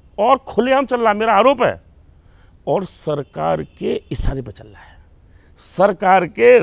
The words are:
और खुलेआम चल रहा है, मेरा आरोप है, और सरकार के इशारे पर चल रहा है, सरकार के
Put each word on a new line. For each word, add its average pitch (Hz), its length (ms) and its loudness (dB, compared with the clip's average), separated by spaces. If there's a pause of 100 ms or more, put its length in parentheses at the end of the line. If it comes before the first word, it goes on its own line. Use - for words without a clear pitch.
(200)
और 240 180 2
खुलेआम 262 480 -2
चल 240 160 -4
रहा 226 100 2
है, 202 60 -2
मेरा 220 160 0
आरोप 233 280 4
है, 113 200 -2 (840)
और 180 180 -2
सरकार 156 800 -6
के - 300 -8 (180)
इशारे - 300 -4
पर 123 100 -16
चल - 160 -20
रहा 101 140 -20
है, - 160 -20 (600)
सरकार 185 680 0
के 240 360 4